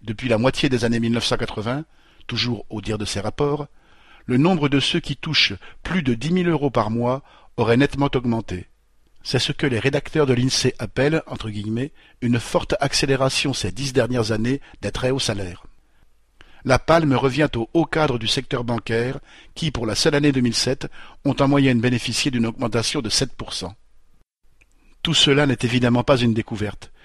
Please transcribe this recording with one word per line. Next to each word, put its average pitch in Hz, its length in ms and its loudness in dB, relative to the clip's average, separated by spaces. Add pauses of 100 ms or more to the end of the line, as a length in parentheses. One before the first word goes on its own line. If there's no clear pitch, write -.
depuis 117 260 -6
la 113 80 4
moitié 131 320 2
des 123 160 0
années 117 160 2
mille 117 120 0
neuf 117 120 0
cent 120 120 0
quatre-vingts, 120 480 -4 (420)
toujours 120 420 -4
au 110 140 -8
dire 107 160 -4
de 104 80 -4
ces 101 140 -6
rapports, 143 480 -2 (580)
le 123 100 0
nombre 151 320 4
de 139 120 2
ceux 165 200 0
qui - 160 -6
touchent - 380 0 (280)
plus 175 200 -2
de 127 100 2
dix 117 180 -2
mille 180 180 2
euros 143 220 2
par 110 200 0
mois 120 320 -2 (340)
aurait 120 220 4
nettement 139 360 2
augmenté. 113 540 -2 (540)
C'est - 160 -2
ce - 140 -2
que - 140 -2
les 120 120 0
rédacteurs 143 480 0
de 131 80 4
l'insee 127 440 2
appellent, 139 480 -2
entre 117 220 -8
guillemets, 107 440 -6 (280)
une 120 180 2
forte - 420 -2
accélération 135 760 0
ces - 180 -4
dix 131 220 -6
dernières 120 360 0
années 117 300 0 (220)
des 101 100 -4
très 127 180 -2
hauts 135 80 0
salaires. 98 460 -6 (1000)
La 127 140 4
palme 156 360 4
revient 135 420 2
aux 113 160 -4
hauts 165 140 4
cadres 147 320 0
du 110 80 -6
secteur 127 360 -2
bancaire 120 560 -2 (360)
qui, 165 160 -2
pour 117 160 -4
la 104 80 -2
seule 151 200 2
année 143 180 4
deux 131 100 2
mille 120 120 2
sept, - 320 -2 (380)
ont 131 160 0
en 139 80 4
moyenne 135 320 4
bénéficié 123 500 0
d'une 120 160 0
augmentation 117 540 -2
de 113 80 -4
sept - 240 -2
pour - 220 -12
cent. 95 200 -10 (1300)
Tout 160 120 -2
cela 143 320 4
n'est 127 160 2
évidemment 120 420 2
pas 139 140 4
une 117 160 2
découverte, 104 580 -6 (120)